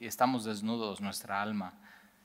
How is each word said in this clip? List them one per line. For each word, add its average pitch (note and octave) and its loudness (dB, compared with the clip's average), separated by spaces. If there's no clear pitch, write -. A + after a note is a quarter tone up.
y A#2 -8
estamos B2+ 4
desnudos, G#2+ 0
nuestra G2+ -2
alma. G#2 -2